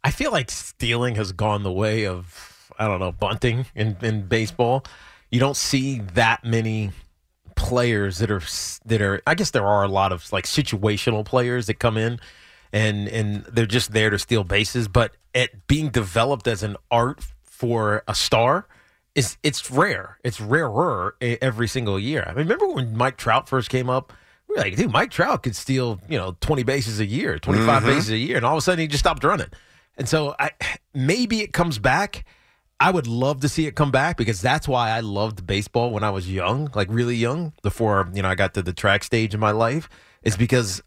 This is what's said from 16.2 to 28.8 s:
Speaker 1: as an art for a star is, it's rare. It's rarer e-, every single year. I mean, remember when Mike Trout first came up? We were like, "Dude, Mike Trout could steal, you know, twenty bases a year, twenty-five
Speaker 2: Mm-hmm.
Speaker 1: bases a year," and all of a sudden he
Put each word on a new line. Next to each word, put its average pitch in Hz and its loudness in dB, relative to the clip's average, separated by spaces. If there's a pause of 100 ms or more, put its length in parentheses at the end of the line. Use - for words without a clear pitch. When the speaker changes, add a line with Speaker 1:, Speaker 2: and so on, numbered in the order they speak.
Speaker 1:
as 107 -2
an 101 -6 (120)
art 120 2 (200)
for 110 -2
a - -4
star 131 2 (460)
is, - -2
it's - -2
rare. 131 0
It's 117 -4
rarer 117 0
e-, 120 0
every 117 0
single 104 -2
year. 127 -2
I 80 -8
mean, 139 -2
remember 370 2
when 120 -4
Mike 131 0
Trout 120 0
first 127 -2
came 127 0
up? 127 -2 (360)
We 415 -2
were - 0
like, 98 -2
"Dude, 196 2
Mike - 2
Trout - 2
could 113 -4
steal, 127 -2 (100)
you 151 -2
know, 90 -4
twenty 139 0
bases 113 0
a 107 0
year, 110 -4
twenty-five 110 4
Speaker 2:
Mm-hmm. - 4
Speaker 1:
bases 117 2
a 110 0
year," 123 -2
and 117 0
all 135 4
of 160 2
a 143 0
sudden 180 2
he 160 -2